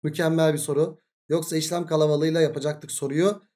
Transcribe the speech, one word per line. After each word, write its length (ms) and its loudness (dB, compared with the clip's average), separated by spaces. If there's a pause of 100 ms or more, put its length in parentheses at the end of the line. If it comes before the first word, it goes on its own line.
Mükemmel 500 2
bir 60 0
soru. 420 -2 (280)
Yoksa 280 -2
işlem 300 -4
kalabalığıyla 540 2
yapacaktık 500 -2
soruyu. 520 -2 (140)